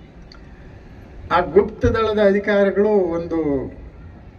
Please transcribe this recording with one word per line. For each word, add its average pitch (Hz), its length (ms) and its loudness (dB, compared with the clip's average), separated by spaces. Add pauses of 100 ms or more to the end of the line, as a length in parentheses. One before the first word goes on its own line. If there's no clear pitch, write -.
(1300)
ಆ 175 80 2
ಗುಪ್ತ 170 460 0
ದಳದ 214 400 2
ಅಧಿಕಾರಿಗಳು 202 640 2
ಒಂದು 165 840 -2 (680)